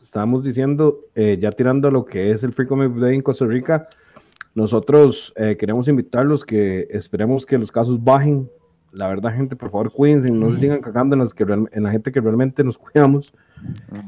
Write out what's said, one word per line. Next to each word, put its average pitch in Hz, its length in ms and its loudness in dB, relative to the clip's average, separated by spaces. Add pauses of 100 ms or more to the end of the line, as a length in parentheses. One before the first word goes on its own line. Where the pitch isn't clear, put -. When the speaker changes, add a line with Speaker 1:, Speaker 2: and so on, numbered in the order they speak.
Speaker 1:
estábamos 117 420 -4
diciendo, 143 580 0 (120)
eh, 104 260 2
ya 104 120 -2
tirando 131 360 0
a 139 40 2
lo 127 140 0
que 98 260 -2
es 110 120 -2
el 123 100 -4
Free 131 140 -2
Comic 135 280 0
Day 123 200 2
en 135 60 -2
Costa 131 240 -2
Rica, 127 420 -2 (680)
nosotros, 120 800 4
eh, 107 220 0
queremos 117 300 -2
invitarlos 143 560 0
que 98 460 -2
esperemos 107 560 -4
que 139 120 0
los 110 140 -4
casos 117 320 -2
bajen. 139 460 2 (420)
La 95 160 -8
verdad, 98 260 -4
gente, 131 220 -4
por 123 140 -12
favor, 104 220 -4
cuídense, 139 400 2
no 113 200 0
se 117 60 0
sigan 139 240 0
cagando 127 340 0
en 135 60 2
las 117 120 -2
que 107 120 -2
real-, 104 260 -2
en 107 120 -4
la 101 80 -2
gente 110 200 -4
que 131 80 0
realmente 123 440 0
nos 127 140 -2
cuidamos, 143 560 2 (580)
Speaker 2:
Ujú. 104 160 -14